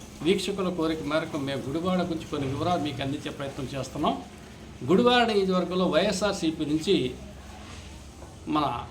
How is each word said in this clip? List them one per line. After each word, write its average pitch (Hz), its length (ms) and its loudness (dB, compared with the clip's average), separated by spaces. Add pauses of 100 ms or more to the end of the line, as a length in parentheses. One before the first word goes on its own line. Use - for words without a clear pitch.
(220)
వీక్షకుల 190 460 2
కోరిక 160 340 0
మేరకు 160 360 0
మేము 135 220 -2
గుడివాడ 170 420 0
గురించి - 220 -2
కొన్ని 139 240 -2
వివరాలు 156 340 0
మీకు 143 200 -4
అందించే 143 280 -4
ప్రయత్నం 139 380 -8 (100)
చేస్తున్నాం. 156 440 -2 (640)
గుడివాడ 233 480 6
నియోజకవర్గంలో 185 560 4
వైఎస్ఆర్సీపీ 160 760 2
నుంచి 147 500 2 (1300)
మన 147 300 2 (120)